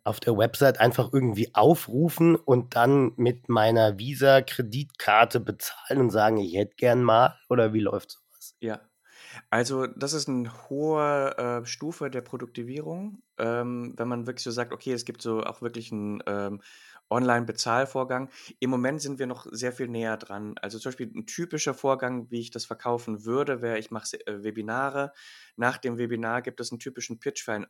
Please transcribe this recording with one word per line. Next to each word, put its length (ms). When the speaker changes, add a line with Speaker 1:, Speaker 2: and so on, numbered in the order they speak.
Speaker 1:
auf 160
der 180
Website 420
einfach 340
irgendwie 420
aufrufen 800
und 400
dann 420
mit 320
meiner 500
Visa-Kreditkarte 1400
bezahlen 600
und 100
sagen, 260
„Ich 180
hätte 220
gern 260
mal“? 360
Oder 240
wie 80
läuft 300
sowas? 500
Speaker 2:
Ja. 200
Also, 360
das 260
ist 160
'n 220
hoher, 920
äh, 40
Stufe 440
der 100
Produktivierung, 1040
ähm, 580
wenn 120
man 180
wirklich 160
so 80
sagt: 220
„Okay, 200
es 120
gibt 160
so 220
auch 180
wirklich 300
'n, 360
ähm, 340
Online-Bezahlvorgang.“ 1200
Im 120
Moment 300
sind 180
wir 80
noch 240
sehr 220
viel 160
näher 280
dran. 440
Also, 180
zum 120
Beispiel 240
'n 120
typischer 480
Vorgang, 560
wie 100
ich 100
das 140
verkaufen 600
würde, 360
wäre, 180
ich 120
mache 160
se-, 200
äh, 160
Webinare. 680
Nach 200
dem 220
Webinar 440
gibt 180
es 100
'n 80
typischen 400
Pitch 240
für 100
ein 160